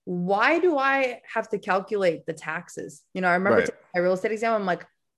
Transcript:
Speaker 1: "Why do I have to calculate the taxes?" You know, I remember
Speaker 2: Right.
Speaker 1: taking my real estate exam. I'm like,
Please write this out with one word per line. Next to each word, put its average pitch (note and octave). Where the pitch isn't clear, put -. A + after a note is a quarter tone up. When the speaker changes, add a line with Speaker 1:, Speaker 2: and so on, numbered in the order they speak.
Speaker 1:
"Why G3
do E4
I C4+
have A3
to G#3
calculate G3
the E3
taxes?" -
You F#3
know, F#3
I F3
remember G3
Speaker 2:
Right. E3
Speaker 1:
taking -
my F3+
real F3+
estate G3
exam. A3+
I'm G#3
like, F3